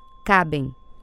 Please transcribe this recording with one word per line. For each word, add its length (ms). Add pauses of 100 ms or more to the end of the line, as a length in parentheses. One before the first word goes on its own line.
(260)
Cabem. 480 (280)